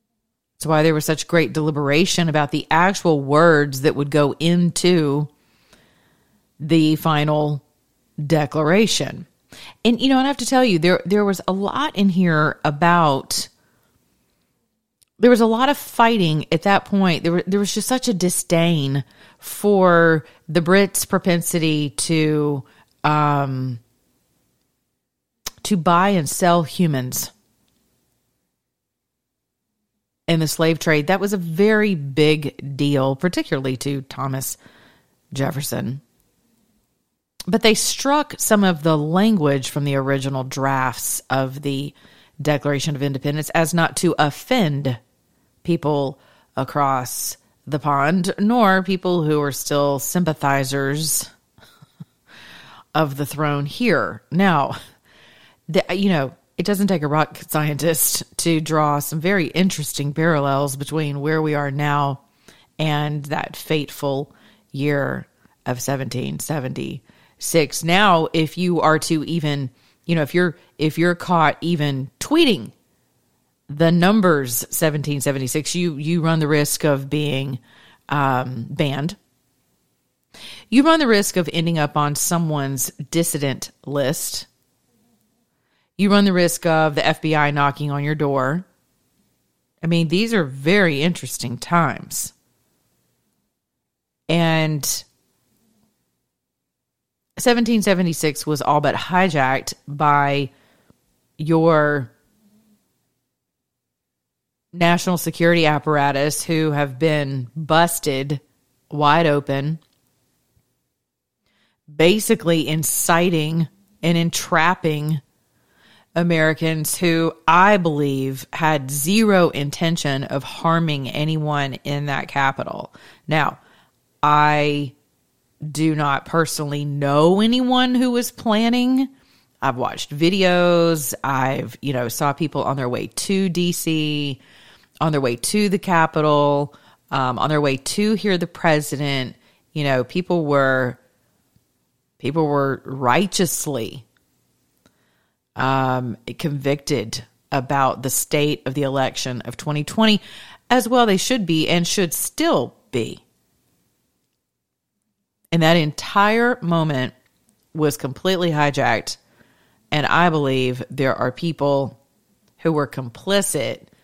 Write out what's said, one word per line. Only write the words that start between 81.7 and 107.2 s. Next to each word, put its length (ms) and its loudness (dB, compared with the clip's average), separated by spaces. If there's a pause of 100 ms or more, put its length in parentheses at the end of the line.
up 180 -2
on 180 0
someone's 760 -2 (220)
dissident 600 -2 (160)
list. 600 -4 (1500)
You 140 2
run 140 4
the 80 2
risk 340 0
of 300 2
the 100 0
F 160 0
B 120 0
I 180 2
knocking 380 -2
on 140 -4
your 120 -2
door. 500 -2 (1160)
I 40 -6
mean, 220 2
these 260 0
are 100 0
very 560 0
interesting 560 -4
times. 800 -4 (1900)
And 760 0 (2250)
seventeen 420 2
seventy-six 640 0
was 140 -2
all 200 2
but 140 0
hijacked 800 0 (140)
by 600 0 (880)
your 720 2 (2500)
national 440 2
security 500 2
apparatus, 760 0
who 300 0
have 260 -2
been 560 0